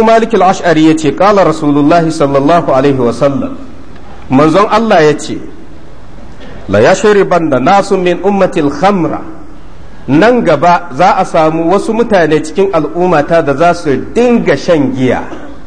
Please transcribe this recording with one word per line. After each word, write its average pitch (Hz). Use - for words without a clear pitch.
Malik 226
al-Ash'ari 180
ya 156
ce, 156
"Qala 196
Rasulullahi 151
sallallahu 147
alaihi 135
wa 117
sallam, 139
manzon 160
Allah 214
ya 143
ce, 110
'La 98
yashribanna 175
nasun 190
min 175
ummatil 185
khamra.'" 175
Nan 208
gaba 165
za 180
a 190
samu 165
wasu 196
mutane 175
cikin 190
al'ummata 165
da 143
za 170
su 156
dinga 220
shan 143
giya. 113